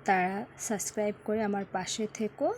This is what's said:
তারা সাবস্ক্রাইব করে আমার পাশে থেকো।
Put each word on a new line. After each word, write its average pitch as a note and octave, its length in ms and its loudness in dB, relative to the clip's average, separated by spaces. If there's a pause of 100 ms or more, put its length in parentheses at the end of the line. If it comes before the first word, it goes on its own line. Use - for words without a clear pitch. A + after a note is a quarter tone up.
তারা F#3+ 420 4 (120)
সাবস্ক্রাইব G#3 560 -2 (100)
করে A3 180 0
আমার G3+ 300 0
পাশে F#3+ 420 -2
থেকো। C#4 440 0